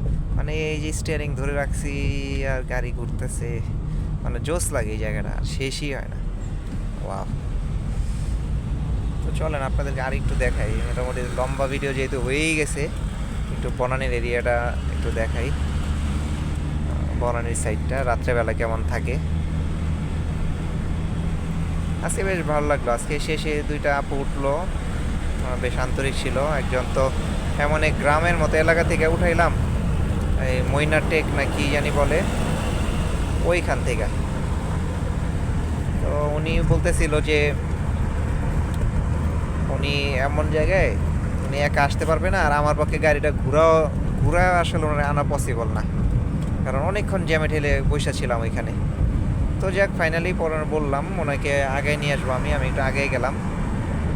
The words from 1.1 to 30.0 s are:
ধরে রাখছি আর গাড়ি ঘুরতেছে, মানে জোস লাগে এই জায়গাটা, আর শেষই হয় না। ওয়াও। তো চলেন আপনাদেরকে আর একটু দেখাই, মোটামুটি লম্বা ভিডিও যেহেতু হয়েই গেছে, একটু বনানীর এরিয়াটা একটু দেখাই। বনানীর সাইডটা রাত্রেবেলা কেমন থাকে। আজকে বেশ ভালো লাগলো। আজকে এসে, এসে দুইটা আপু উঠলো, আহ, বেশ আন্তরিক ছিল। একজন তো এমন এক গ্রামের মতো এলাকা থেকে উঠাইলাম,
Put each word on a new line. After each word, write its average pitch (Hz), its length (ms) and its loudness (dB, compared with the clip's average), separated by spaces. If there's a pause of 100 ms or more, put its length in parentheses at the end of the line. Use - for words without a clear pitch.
ধরে 139 180 -2
রাখছি 143 920 -2
আর 131 140 -2
গাড়ি 123 300 -4
ঘুরতেছে, 113 680 -4 (640)
মানে 120 160 -2
জোস 151 320 -2
লাগে 127 180 -2
এই 107 80 -4
জায়গাটা, 107 320 -2
আর - 140 -2
শেষই 135 500 -4
হয় 120 100 -6
না। - 120 -6 (920)
ওয়াও। 98 200 -4 (2000)
তো - 100 -2
চলেন 156 260 -2
আপনাদেরকে 135 400 -2
আর 135 120 -2
একটু - 260 0
দেখাই, 123 300 2
মোটামুটি 123 520 -2 (140)
লম্বা 135 320 0
ভিডিও 135 260 -2
যেহেতু 131 280 -2
হয়েই 151 340 0
গেছে, 147 340 -2 (600)
একটু - 260 -2
বনানীর 127 360 0
এরিয়াটা 120 600 0 (200)
একটু - 180 -2
দেখাই। 117 400 0 (1700)
বনানীর 120 360 0
সাইডটা 110 480 -2
রাত্রেবেলা 117 500 0
কেমন 113 360 0
থাকে। 80 280 -2 (2750)
আজকে 170 200 -2
বেশ 190 240 0
ভালো 147 200 0
লাগলো। 139 240 0
আজকে 131 240 0
এসে, 156 180 -2
এসে 147 340 -2
দুইটা 147 300 0
আপু 143 180 -2
উঠলো, 139 420 0
আহ, 175 80 -2 (960)
বেশ 123 160 0
আন্তরিক 135 360 0 (100)
ছিল। 127 140 0
একজন 135 460 0 (120)
তো 135 160 2 (480)
এমন 151 240 2
এক 151 160 4
গ্রামের 160 380 4
মতো 160 200 4
এলাকা 165 260 4
থেকে 160 240 4
উঠাইলাম, 165 440 4 (960)